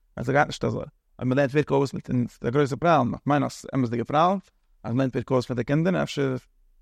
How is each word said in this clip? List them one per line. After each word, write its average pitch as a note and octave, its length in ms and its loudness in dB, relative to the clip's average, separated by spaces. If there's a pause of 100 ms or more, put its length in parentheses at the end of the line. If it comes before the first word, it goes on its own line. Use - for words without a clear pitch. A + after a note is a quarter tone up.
(160)
Also B2+ 160 -4
gar C#3+ 140 4
nicht - 160 -8
das A#2 120 0
so. G#2+ 120 -6 (340)
Aber - 60 -6
man B2+ 100 2
lernt C#3 180 2
wirklich C#3+ 240 2
aus C#3 140 0
mit - 160 -10
den, B2 220 0 (120)
der - 80 -2
größte C#3 280 2
Problem. D3 420 2
Ich - 60 -20
meine, C#3+ 180 2
als, - 300 -8
wenn C3+ 80 0
man A#2 100 -2
die A#2 140 -2
Frau, E3 300 2
als F#3+ 60 -6 (420)
man A2+ 160 -2
lernt C3+ 140 0
wirklich C3 240 0
aus B2 120 0
mit A#2+ 80 -4
den A#2+ 80 -2
Kindern, E3 300 2
dann C#3 440 -2 (420)